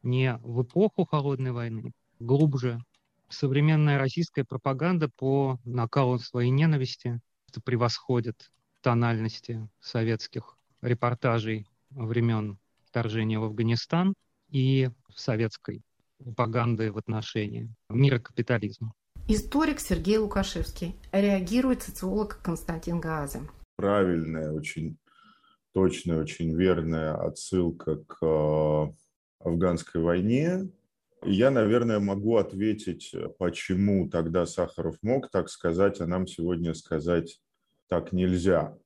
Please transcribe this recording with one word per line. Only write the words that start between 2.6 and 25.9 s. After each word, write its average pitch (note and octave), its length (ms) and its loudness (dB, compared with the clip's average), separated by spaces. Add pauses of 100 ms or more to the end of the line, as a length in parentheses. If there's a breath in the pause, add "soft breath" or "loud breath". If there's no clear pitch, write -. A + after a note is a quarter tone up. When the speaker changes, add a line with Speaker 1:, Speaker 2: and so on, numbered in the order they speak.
Speaker 1:
Современная D3 720 2
российская C3+ 460 -2
пропаганда C#3+ 720 -2
по C3+ 480 0
накалу B2 540 0
своей B2 320 0
ненависти C3 720 0 (440)
превосходит A#2+ 880 -2 (300)
тональности A#2 880 -2 (120)
советских - 760 -4 (240)
репортажей A2+ 840 0 (240)
времён A2+ 680 -2 (280)
вторжения A2 520 -2
в A2 60 -2
Афганистан A#2 720 0 (360)
и C3 400 2 (240)
советской A2 680 -4 (360)
пропаганды A#2 720 0
в G2+ 60 -10
отношении A2 720 -4 (220)
мира C3 280 4
капитализма. A2 760 -4 (320)
Speaker 2:
Историк C#4 540 0
Сергей F#3 380 0
Лукашевский. G3 800 -4 (160)
Реагирует G3+ 680 2
социолог G3+ 600 -4
Константин E3 580 -4
Газы. D#3 400 -4 (360)
Speaker 3:
Правильная, E2 760 0
очень D#2 460 -6 (720 soft breath)
точная, F2+ 480 2